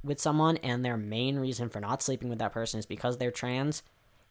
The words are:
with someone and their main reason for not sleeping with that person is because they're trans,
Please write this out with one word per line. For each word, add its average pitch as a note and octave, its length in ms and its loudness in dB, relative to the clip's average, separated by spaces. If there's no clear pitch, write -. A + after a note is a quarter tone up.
with C#3+ 180 -2
someone D#3 380 6
and B2 260 0
their A#2+ 120 0
main A#2 420 0
reason A#2+ 300 -2
for G#2+ 120 -6
not A2 220 -2
sleeping C3 260 -2
with A#2 120 -2
that A2 120 0
person A2+ 280 -2
is G#2 60 -6
because A#2+ 320 -2
they're B2 120 0
trans, C3 540 -2